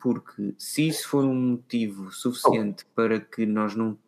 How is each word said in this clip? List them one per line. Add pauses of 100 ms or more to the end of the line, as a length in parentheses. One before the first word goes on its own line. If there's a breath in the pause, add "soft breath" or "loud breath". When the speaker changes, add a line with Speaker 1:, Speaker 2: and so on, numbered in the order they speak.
Speaker 1:
porque
se
isso
for
um
motivo
suficiente
Speaker 2:
Oh.
Speaker 1:
para
que
nós
não, (100)